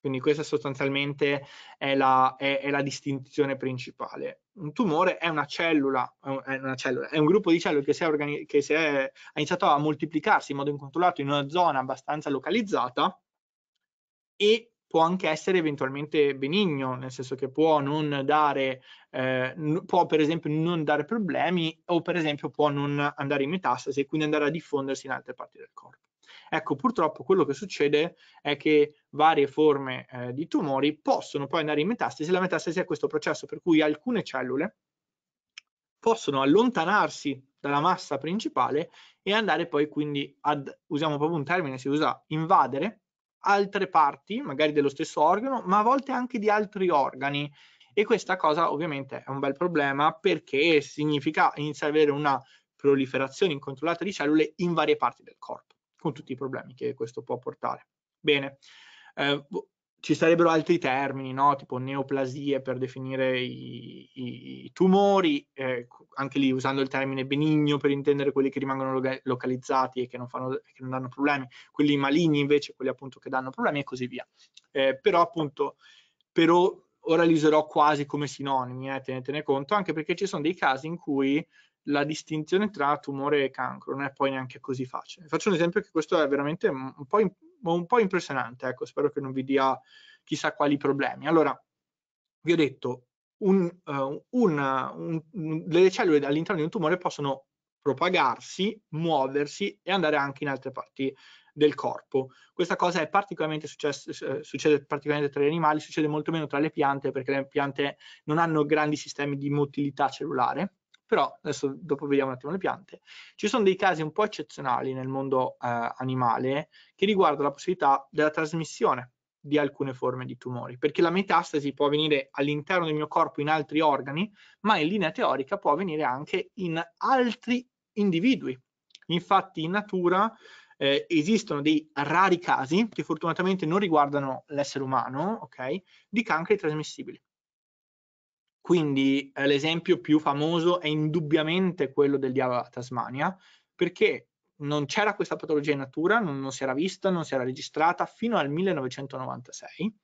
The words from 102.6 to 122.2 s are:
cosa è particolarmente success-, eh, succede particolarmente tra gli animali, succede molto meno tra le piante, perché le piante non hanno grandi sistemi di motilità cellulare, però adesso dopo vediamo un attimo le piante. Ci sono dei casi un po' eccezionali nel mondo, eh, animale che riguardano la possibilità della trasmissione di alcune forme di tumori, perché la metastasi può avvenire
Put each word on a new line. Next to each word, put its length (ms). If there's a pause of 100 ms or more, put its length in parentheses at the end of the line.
cosa 240
è 80
particolarmente 580
success-, 560
eh, 200
succede 440
particolarmente 460
tra 100
gli 60
animali, 320
succede 280
molto 220
meno 160
tra 120
le 120
piante, 400
perché 220
le 140
piante 520 (260)
non 140
hanno 260
grandi 320
sistemi 400
di 140
motilità 580
cellulare, 680 (300)
però 240 (120)
adesso 340
dopo 300
vediamo 240
un 60
attimo 160
le 60
piante. 440 (320)
Ci 140
sono 160
dei 120
casi 240
un 120
po' 120
eccezionali 680
nel 140
mondo, 520
eh, 360
animale 720 (240)
che 100
riguardano 400
la 80
possibilità 580
della 200
trasmissione 800 (260)
di 200
alcune 340
forme 320
di 140
tumori, 400
perché 240
la 80
metastasi 640
può 100
avvenire 460